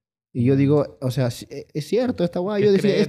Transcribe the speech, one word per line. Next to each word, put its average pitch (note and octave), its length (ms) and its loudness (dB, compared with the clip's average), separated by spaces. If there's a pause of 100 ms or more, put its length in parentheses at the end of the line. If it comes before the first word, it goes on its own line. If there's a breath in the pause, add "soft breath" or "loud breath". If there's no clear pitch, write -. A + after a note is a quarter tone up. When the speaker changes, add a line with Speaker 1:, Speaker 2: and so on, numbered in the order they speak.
(340)
Speaker 1:
Y B2 100 0
yo C3 100 4
Speaker 2:
Ujú. C3+ 60 2
Speaker 1:
digo, C#3+ 420 2
o C3 100 -4
sea, B2 200 -2
sí, - 200 -12
e-, C#3 220 -14
es D3 140 -6
cierto, A#3+ 380 -2
esta F3 160 -4
weá. G#3 160 -4
Speaker 2:
Es G3+ 80 2
Speaker 1:
Yo G#3 80 4
decía, G3 180 2
Speaker 2:
creer, F#3+ 180 2